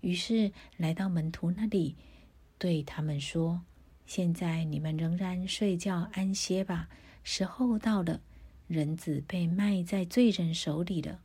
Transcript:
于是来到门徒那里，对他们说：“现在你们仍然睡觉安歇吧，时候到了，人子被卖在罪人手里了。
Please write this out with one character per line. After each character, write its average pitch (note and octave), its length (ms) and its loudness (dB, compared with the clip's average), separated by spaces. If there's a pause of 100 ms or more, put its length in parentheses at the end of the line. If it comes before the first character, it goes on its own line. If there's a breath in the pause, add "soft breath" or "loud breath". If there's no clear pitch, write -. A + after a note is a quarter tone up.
于 F3+ 120 0
是 G#3 380 2 (260 loud breath)
来 D#3+ 160 0
到 F#3+ 160 -2
门 D#3+ 220 0
徒 E3+ 220 -2
那 G#3+ 140 0
里， F3 280 2 (640 loud breath)
对 E3 240 2
他 - 180 -8
们 D3+ 200 -2
说 E3 420 0 (440)
：“现 F3 280 0
在 E3 300 -2
你 D3+ 160 -2
们 D#3 160 -2
仍 E3 200 0
然 F#3 300 -2
睡 G3 300 0
觉 F3 380 -2
安 F#3+ 200 0
歇 F#3+ 300 0
吧， E3+ 240 -4 (340 loud breath)
时 - 220 -2
候 A3+ 340 0
到 G#3+ 240 2
了， E3+ 180 0 (460 soft breath)
人 D#3 300 0
子 C#3+ 320 -2
被 F3 180 0
卖 F#3+ 380 2
在 F#3+ 200 0
罪 A#3 260 6
人 E3+ 220 2
手 D#3+ 300 -2
里 F3 180 0
了。 D3+ 240 -8